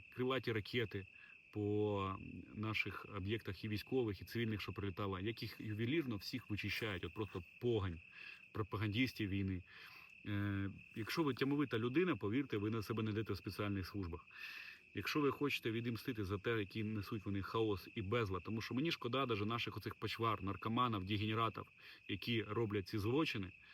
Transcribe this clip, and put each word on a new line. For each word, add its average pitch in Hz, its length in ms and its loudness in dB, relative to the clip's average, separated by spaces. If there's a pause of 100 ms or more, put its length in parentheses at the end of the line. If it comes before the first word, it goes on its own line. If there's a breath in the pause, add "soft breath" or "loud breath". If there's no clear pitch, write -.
(160)
крилаті 127 360 2
ракети 107 540 0 (480 loud breath)
по 104 640 4 (400)
наших 107 500 -2 (100)
об'єктах 101 480 -2
і 110 40 -2
військових, 107 540 0
і - 40 -12
цивільних, 110 360 0
що 98 120 -6
прилітало, 98 460 -2
як 110 220 -2
їх 110 180 -6
ювелірно 120 560 0
всіх - 340 -6
вичищають, 101 560 -2
от 87 80 -6
просто 98 300 -4 (180)
погань 98 380 2 (540 loud breath)
пропагандистів 107 760 0
війни. 95 320 0 (640 loud breath)
Е, 101 440 0 (260)
якщо 139 280 0
ви 139 100 4
тямовита 135 460 2
людина, 139 360 4
повірте, 113 420 0
ви 104 120 2
на 110 140 0
себе 113 200 0
не 110 80 2
йдете 107 220 0
в 98 40 -4
спеціальних 101 500 -2
службах. 87 380 -4 (720 loud breath)
Якщо 147 240 2
ви 143 100 6
хочете 131 400 2
відімстити 113 540 0
за 98 120 0
те, 113 220 2
які 104 240 -2
несуть 104 420 -2
вони 101 160 0
хаос 107 540 2
і 113 60 -2
безлад, 98 420 0
тому 110 180 -2
що 117 140 -2
мені 156 160 2
шкода 131 340 0
даже 107 200 2
наших 113 320 -2
оцих 104 180 -6
почвар, 107 480 0
наркоманів, 110 640 2
дегенератів, 107 580 2 (440 loud breath)
які 107 360 0
роблять 104 440 0
ці 107 120 0
злочини, 107 520 2 (220 loud breath)